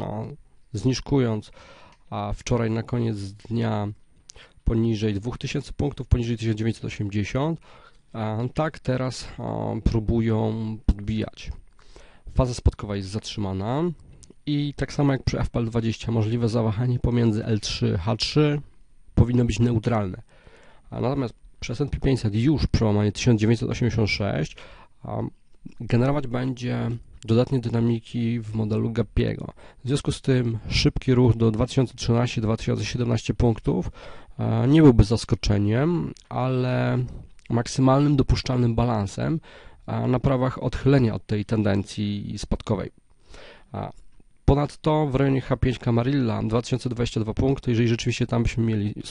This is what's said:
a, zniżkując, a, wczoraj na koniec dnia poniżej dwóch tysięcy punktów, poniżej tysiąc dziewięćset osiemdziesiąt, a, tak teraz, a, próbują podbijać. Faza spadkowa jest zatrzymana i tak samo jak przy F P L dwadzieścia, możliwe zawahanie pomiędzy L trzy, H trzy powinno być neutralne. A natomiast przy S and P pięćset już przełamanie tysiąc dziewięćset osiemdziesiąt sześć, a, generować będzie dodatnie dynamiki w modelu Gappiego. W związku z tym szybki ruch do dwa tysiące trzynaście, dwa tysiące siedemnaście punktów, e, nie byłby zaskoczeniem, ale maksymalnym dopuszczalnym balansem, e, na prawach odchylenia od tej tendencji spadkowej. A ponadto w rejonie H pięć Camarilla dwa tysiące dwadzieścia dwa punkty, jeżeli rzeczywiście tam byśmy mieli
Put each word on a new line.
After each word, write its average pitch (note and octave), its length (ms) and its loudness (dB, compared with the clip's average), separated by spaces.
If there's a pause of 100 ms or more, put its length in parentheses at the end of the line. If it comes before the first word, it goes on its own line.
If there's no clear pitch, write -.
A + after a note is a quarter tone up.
a, G#2+ 200 -6 (520)
zniżkując, A#2+ 800 0 (580)
a, G#2 240 -6
wczoraj A#2 380 0
na A2+ 120 -2
koniec A2+ 340 -2 (140)
dnia G#2+ 560 -4 (760)
poniżej A2 500 2
dwóch G#2 240 -4
tysięcy - 360 -6
punktów, C#3 340 -4
poniżej A#2+ 300 2
tysiąc A2 200 0
dziewięćset A2 280 -2
osiemdziesiąt, A2+ 720 -2 (540)
a, A2 240 -4 (160)
tak D#3 260 -4
teraz, B2+ 480 -4 (100)
a, A2 360 -4 (100)
próbują A2 1000 0
podbijać. G#2 640 -2 (840)
Faza B2 180 2
spadkowa - 420 -2
jest F#2+ 140 -4
zatrzymana G#2 760 -4 (600)
i D3 300 -2
tak - 180 -6
samo C#3+ 200 2
jak B2+ 100 -4
przy - 160 -2
F B2+ 100 -2
P - 100 -2
L A#2+ 60 0
dwadzieścia, A2+ 460 -2
możliwe A2+ 380 0
zawahanie A#2 500 0
pomiędzy A#2 460 2
L A2 140 0
trzy, A2 380 -2
H A2 180 -2
trzy D3 460 2 (540)
powinno B2 300 4
być G#2+ 140 0
neutralne. A2+ 600 0 (680)
A A2+ 120 -6
natomiast B2+ 320 -2 (260)
przy - 140 -8
S A#2+ 80 -4
and C#3 100 -2
P - 80 -4
pięćset A#2 360 0
już B2+ 320 2
przełamanie G#2 440 2
tysiąc A2+ 300 4
dziewięćset A2+ 280 2
osiemdziesiąt A2+ 400 0
sześć, G#2 460 -2 (480)
a, A2 180 -6 (580)
generować B2+ 480 2
będzie B2 640 -4 (360)
dodatnie A#2+ 340 4
dynamiki A#2 800 0
w G#2+ 160 -8
modelu A2 360 0
Gappiego. A2+ 640 -2 (300)
W - 40 -10
związku C#3 240 0
z - 100 -6
tym A#2+ 380 0 (100)
szybki - 440 2
ruch A#2+ 240 6
do A2+ 140 4
dwa A2+ 160 0
tysiące - 280 0
trzynaście, A#2+ 460 0
dwa G#2+ 160 0
tysiące A2 280 -2
siedemnaście A#2+ 480 -2
punktów, B2 580 0 (480)
e, A2+ 280 0
nie D#3 140 6
byłby A#2+ 220 10
zaskoczeniem, A#2 1080 0 (160)
ale B2 680 0 (520)
maksymalnym C3 680 2
dopuszczalnym B2 600 2
balansem, A#2 640 0 (480)
e, A2+ 200 -2
na B2 120 2
prawach C3 440 0
odchylenia C3 500 2
od G#2 120 -8
tej G#2 200 -4
tendencji G#2 920 -2
spadkowej. - 540 -4 (800)
A G2+ 200 -8 (540)
ponadto D3 640 2
w B2+ 80 -2
rejonie C3+ 260 2
H B2+ 160 -2
pięć B2 220 -2
Camarilla A#2+ 640 0
dwa A2 180 0
tysiące B2+ 280 -4
dwadzieścia A#2+ 300 -2
dwa A2 140 -2
punkty, C3+ 380 0
jeżeli A#2 160 4
rzeczywiście A#2 400 0
tam A#2+ 160 0
byśmy A#2 200 0
mieli G#2+ 300 0 (180)